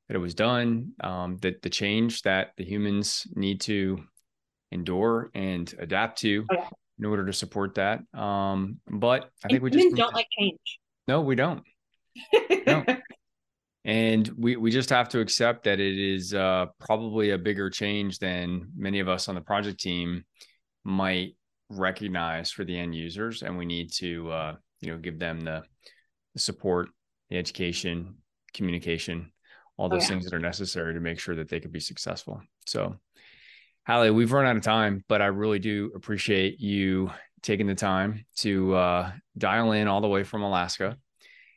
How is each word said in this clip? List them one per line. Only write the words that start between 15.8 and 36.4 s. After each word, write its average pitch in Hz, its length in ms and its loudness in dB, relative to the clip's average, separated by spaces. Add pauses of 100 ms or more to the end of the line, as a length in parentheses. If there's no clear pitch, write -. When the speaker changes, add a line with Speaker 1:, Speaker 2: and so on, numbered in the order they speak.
Speaker 1:
is, 95 340 -2
uh, 95 320 2 (140)
probably 110 500 0
a 98 80 2
bigger 98 320 -2
change 101 480 -4
than 90 580 -4
many 98 240 -2
of 92 80 -2
us 92 220 -2
on 95 60 -6
the 85 60 -8
project 101 380 -2
team 87 460 -4 (580)
might 95 520 -2 (340)
recognize 92 800 -4
for - 160 -8
the 90 100 -4
end 87 200 -6
users. 101 480 -8
And 90 120 -6
we 87 100 -6
need 85 280 -6
to, 85 380 -6
uh, 78 240 -6 (260)
you 82 100 -8
know, 82 60 -8
give 82 220 -10
them 82 220 -6
the, 80 200 -8 (720)
the - 60 -8
support, 90 500 -2 (400)
the 92 80 -4
education, 87 800 -6 (400)
communication, 85 760 -4 (460)
all 95 120 -2
those 90 120 2
Speaker 2:
Oh, - 0 -
yeah. 82 60 2
Speaker 1:
things 95 180 -2
that 90 80 -8
are 85 60 -2
necessary 87 560 -4
to 85 40 -6
make 82 200 -4
sure 87 160 -6
that 78 140 -6
they 85 100 -4
can 82 100 -10
be 78 100 -10
successful. - 640 -8 (240)
So, 50 300 -4 (920)
Hallie, 117 240 6
we've 113 220 6
run 139 160 6
out 120 80 4
of 104 80 0
time, 107 440 2
but 104 140 4
I 101 60 4
really 101 320 2
do 104 340 -2
appreciate 98 640 0